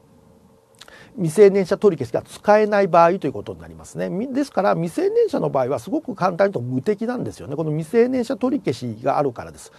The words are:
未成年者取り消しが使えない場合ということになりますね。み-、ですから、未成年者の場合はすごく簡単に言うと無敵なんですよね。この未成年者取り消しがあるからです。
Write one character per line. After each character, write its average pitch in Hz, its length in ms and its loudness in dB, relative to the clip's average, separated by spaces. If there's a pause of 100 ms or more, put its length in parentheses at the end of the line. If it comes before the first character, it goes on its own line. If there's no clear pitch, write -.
(1160)
未 170 120 -2
成 202 200 8
年 190 160 2
者 196 120 -2
取 190 200 2
り 123 80 -6
消 - 40 -16
し - 40 -8
が 143 80 -2
使 - 380 2
え 214 80 2
な 208 140 0
い 196 60 2
場 170 160 6
合 180 160 4
と 156 80 -4
い 123 40 -2
う - 20 -14
こ 101 100 -10
と 104 100 -12
に 80 60 -14
な 82 80 -18
り 82 80 -18
ま 80 80 -20
す - 140 -16
ね。 180 120 -6
み-、 214 240 -6
で 277 120 -2
す - 60 -18
か - 100 -2
ら、 196 140 2
未 165 140 -4
成 349 200 -2
年 453 180 2
者 - 140 -4
の 156 80 0
場 139 140 0
合 123 40 -2
は 139 120 -2
す - 100 -12
ご 302 120 -4
く 220 140 -10
簡 175 220 0
単 196 100 4
に 196 60 -2
言 123 80 -4
う 120 40 -6
と 127 80 -6
無 127 80 -2
敵 214 240 -2
な 247 120 -4
ん 165 80 -6
で 107 80 -6
す - 80 -20
よ 87 60 -12
ね。 143 100 -8
こ 160 80 -2
の 151 60 -2
未 156 180 -4
成 240 180 4
年 254 160 -2
者 - 140 -4
取 262 220 -2
り - 40 -10
消 147 100 -2
し 117 300 -8
が 139 140 0
あ 151 60 2
る 131 100 -2
か - 100 -12
ら - 80 -14
で 147 60 -20
す。 - 220 -20